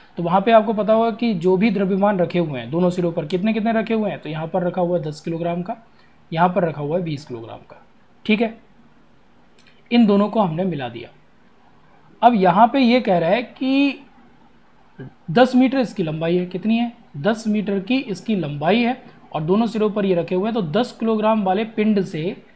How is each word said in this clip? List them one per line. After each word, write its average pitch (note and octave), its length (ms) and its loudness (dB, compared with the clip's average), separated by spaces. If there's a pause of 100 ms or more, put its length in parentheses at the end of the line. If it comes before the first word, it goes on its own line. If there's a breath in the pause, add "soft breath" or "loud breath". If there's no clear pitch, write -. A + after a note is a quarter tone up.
(180 loud breath)
तो F3+ 60 -4
वहाँ F3+ 180 0
पे A3+ 100 0
आपको A3 220 4
पता G#3 200 0
होगा A3+ 180 2
कि A#3 220 -2
जो F#3 240 2
भी A3 120 2
द्रव्यमान G3 500 0
रखे F3 200 0
हुए D3 200 -4
हैं A#2 120 -10
दोनों F3+ 180 2
सिरों F3 220 -2
पर D#3+ 140 -6
कितने F#3+ 280 -2
कितने A3+ 180 -2
रखे A3+ 220 -2
हुए G#3+ 160 -2
हैं, D3 100 -8
तो D3+ 100 -14
यहाँ D#3+ 180 -8
पर F3 160 -4
रखा F3+ 180 -2
हुआ F3 160 0
है D#3 60 -4
दस D3+ 180 -10
किलोग्राम E3+ 400 -6
का, A3+ 160 -8 (560 soft breath)
यहाँ F3 160 2
पर F#3 140 0
रखा D3 180 -4
हुआ D3 160 -4
है F3+ 60 -2
बीस D3+ 220 -8
किलोग्राम A2+ 320 -14
का, - 280 -20 (400)
ठीक G#3+ 160 2
है, A3+ 160 -4 (1300 soft breath)
इन A#3 140 6
दोनों G3+ 240 4
को A3+ 100 -2
हमने F3 240 0
मिला C#3+ 260 -4
दिया। A#2 200 -14 (1120)
अब A#3+ 120 6
यहाँ F#3+ 340 6
पे C4+ 120 2
ये B3 200 4
कह F#3+ 180 0
रहा E3 120 0
है A3+ 140 2
कि C4+ 600 -2 (1300)
दस B3 240 4
मीटर C4 220 4
इसकी G3+ 260 -2
लंबाई D#3+ 340 -2
है, F3+ 80 0
कितनी G#3+ 320 -2
है, A#3+ 160 -2 (240)
दस G#3+ 300 -2
मीटर G3+ 320 0
की B3 180 -2
इसकी A3 380 -4
लंबाई D#3 460 0
है B3 220 -2 (300 loud breath)
और D#3 80 -4
दोनों G3+ 260 2
सिरों G#3+ 220 0
पर G3+ 160 -2
ये F#3 100 2
रखे E3+ 200 -2
हुए F#3 100 0
हैं, A3+ 80 -4
तो A#3 80 -2
दस F#3+ 380 -2
किलोग्राम A3 440 0
वाले F#3+ 200 0
पिंड G#3+ 380 0
से F3+ 360 -6 (180 soft breath)